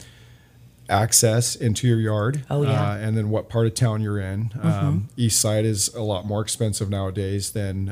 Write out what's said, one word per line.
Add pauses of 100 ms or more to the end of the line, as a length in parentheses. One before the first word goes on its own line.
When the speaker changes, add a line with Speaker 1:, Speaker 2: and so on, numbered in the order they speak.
(880)
Speaker 1:
access
into
your
yard,
Speaker 2:
Oh,
yeah.
Speaker 1:
uh,
and
then
what
part
of
town
you're
in. (100)
Um,
Speaker 2:
Mm-hmm. (160)
Speaker 1:
East
Side
is
a
lot
more
expensive
nowadays
than,